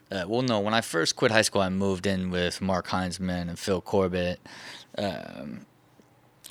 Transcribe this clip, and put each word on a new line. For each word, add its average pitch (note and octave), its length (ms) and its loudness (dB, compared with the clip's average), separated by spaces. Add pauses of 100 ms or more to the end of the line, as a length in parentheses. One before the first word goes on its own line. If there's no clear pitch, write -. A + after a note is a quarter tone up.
(120)
uh, F#2+ 160 -2
well, A#2 140 0
no, A#2+ 180 2
when G#2 140 0
I A2+ 80 4
first E3 340 0
quit B2+ 160 4
high A2 120 8
school, - 180 2
I F#2 80 2
moved F#2+ 380 0
in F#2 240 0
with F2 300 0
Mark F#2+ 260 0
Heinzman F2+ 600 -2
and E2+ 120 -8
Phil F#2+ 200 0
Corbett. F2+ 600 0 (580)
Um, B1 680 -6 (840)